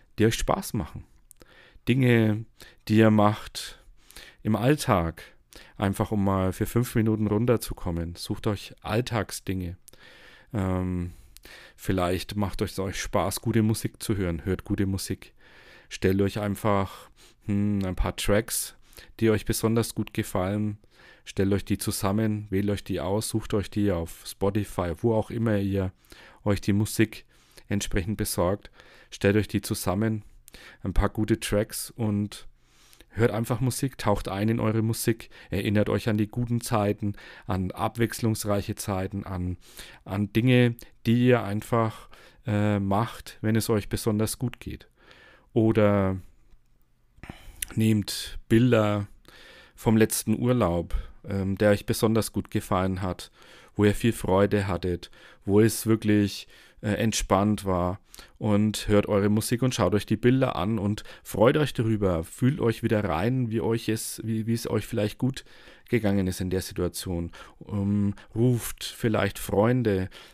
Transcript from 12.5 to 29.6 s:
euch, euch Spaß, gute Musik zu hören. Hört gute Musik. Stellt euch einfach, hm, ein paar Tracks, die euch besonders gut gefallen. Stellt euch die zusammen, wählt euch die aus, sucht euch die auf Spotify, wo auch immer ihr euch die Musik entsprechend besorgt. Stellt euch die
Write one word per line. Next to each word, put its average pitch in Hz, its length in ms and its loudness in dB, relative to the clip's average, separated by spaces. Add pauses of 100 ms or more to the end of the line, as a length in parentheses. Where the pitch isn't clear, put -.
euch, - 180 -6
euch 95 220 -6
Spaß, 95 400 -2
gute 113 220 2
Musik - 400 -2
zu 107 140 -2
hören. 87 280 -4
Hört 92 200 -2
gute 104 200 -2
Musik. - 480 -6 (540)
Stellt 98 340 0
euch 98 180 0
einfach, 101 720 -2 (360)
hm, 101 380 0
ein 92 120 -2
paar - 200 0
Tracks, - 600 -2 (440)
die 113 100 4
euch 107 160 2
besonders 113 500 0
gut - 180 -6
gefallen. 104 640 -2 (480)
Stellt 98 280 0
euch 98 120 0
die 98 120 0
zusammen, 104 720 -2
wählt 101 200 0
euch 101 140 -4
die 92 160 -4
aus, 95 300 -2
sucht - 240 -4
euch 101 160 0
die 101 220 0
auf 85 340 -4
Spotify, 98 760 -2
wo 117 120 2
auch 110 180 -2
immer 113 260 0
ihr 98 340 -2 (520)
euch 104 180 0
die 101 120 0
Musik 107 520 0 (420)
entsprechend 101 500 -2
besorgt. 101 540 -2 (380)
Stellt 101 260 2
euch 101 120 2
die 98 140 -2